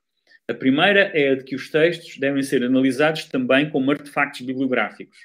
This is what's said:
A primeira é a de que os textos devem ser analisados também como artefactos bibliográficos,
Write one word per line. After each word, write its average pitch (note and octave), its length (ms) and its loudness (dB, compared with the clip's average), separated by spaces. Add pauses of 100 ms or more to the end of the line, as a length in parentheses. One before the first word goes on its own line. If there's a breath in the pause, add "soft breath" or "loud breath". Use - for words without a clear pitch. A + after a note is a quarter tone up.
(500 soft breath)
A - 60 -6
primeira F#3+ 600 2
é C#3+ 140 2
a C3+ 80 2
de C3 80 -10
que - 100 -10
os - 160 -10
textos D#3+ 480 0
devem C#3 240 -2
ser C3 220 0
analisados C3 600 2
também C3 440 0
como C3+ 180 0
artefactos C#3+ 520 -4
bibliográficos, B2+ 840 -4